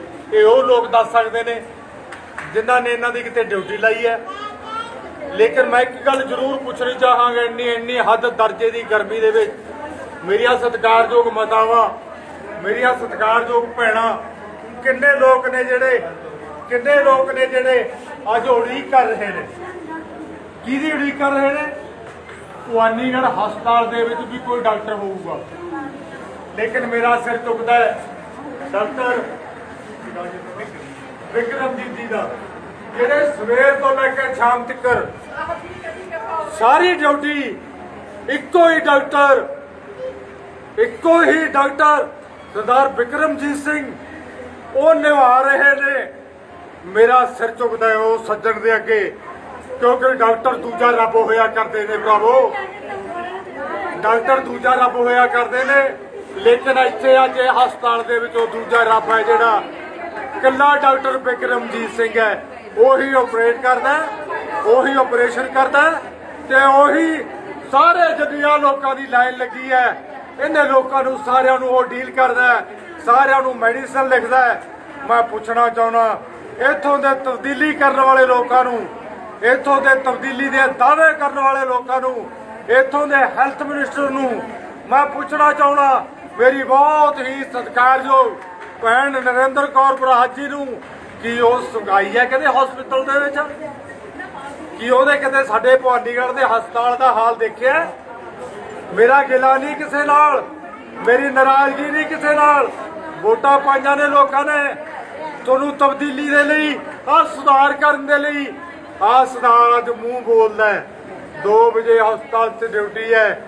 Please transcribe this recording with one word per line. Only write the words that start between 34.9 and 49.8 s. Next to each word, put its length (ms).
ਸਾਰੀ 360
ਡਿਊਟੀ 640
ਇੱਕੋ 400
ਹੀ 120
ਡਾਕਟਰ, 640
ਇੱਕੋ 440
ਹੀ 240
ਡਾਕਟਰ 600
ਸਰਦਾਰ 420
ਬਿਕਰਮਜੀਤ 680
ਸਿੰਘ 200
ਉਹ 180
ਨਿਭਾ 480
ਰਹੇ 320
ਨੇ। 320
ਮੇਰਾ 380
ਸਿਰ 120
ਝੁਕਦਾ 380
ਹੈ 80
ਉਹ 300
ਸੱਜਣ 340
ਦੇ 160
ਅੱਗੇ, 260